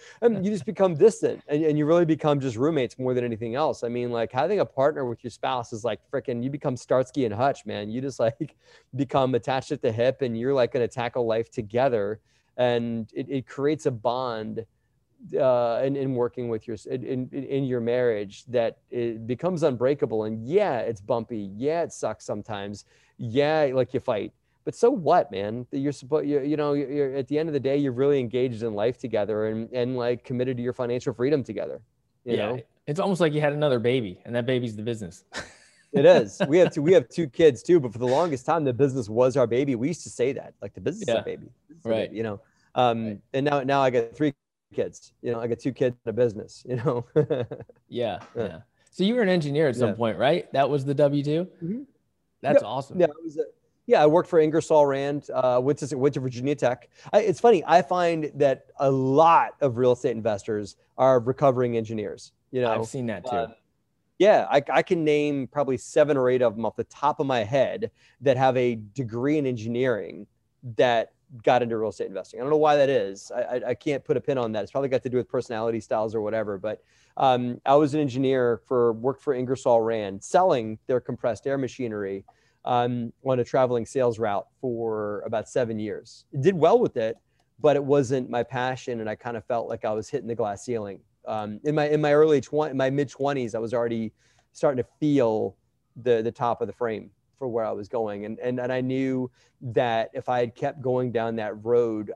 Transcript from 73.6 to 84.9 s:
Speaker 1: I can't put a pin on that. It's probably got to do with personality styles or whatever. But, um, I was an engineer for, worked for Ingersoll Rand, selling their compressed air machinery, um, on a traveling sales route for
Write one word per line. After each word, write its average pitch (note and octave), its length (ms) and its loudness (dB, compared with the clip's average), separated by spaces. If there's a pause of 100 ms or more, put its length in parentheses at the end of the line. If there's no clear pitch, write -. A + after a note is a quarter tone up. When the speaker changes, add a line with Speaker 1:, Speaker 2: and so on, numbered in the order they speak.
Speaker 1:
I B2 40 -2
can't C#3 300 -4
put A#2+ 120 0
a A#2+ 40 -2
pin C3+ 180 -2
on A#2 140 -2
that. G#2+ 100 -4
It's G#2 80 -10
probably C#3 200 -2
got B2+ 120 0
to C3 60 -6
do B2 80 -2
with A#2 120 -2
personality A#2 520 -4
styles A2 340 -4
or A2+ 60 -2
whatever. G#2 360 -4
But, G#2+ 260 -8 (340)
um, B2 500 0
I C#3 80 6
was D3 200 4
an D#3 60 0
engineer B2+ 640 0
for, A#2+ 260 2
worked B2 300 -4
for C#3+ 120 0
Ingersoll B2 460 2
Rand, G#2+ 420 -2
selling C3+ 640 2
their B2+ 140 0
compressed A#2+ 460 -6
air C#3 120 -2
machinery, G#2+ 640 -6 (400)
um, A#2+ 480 0 (120)
on C3 160 0
a A#2+ 40 0
traveling B2 420 0
sales A#2+ 340 0
route G2+ 260 -2 (140)
for A2 640 -4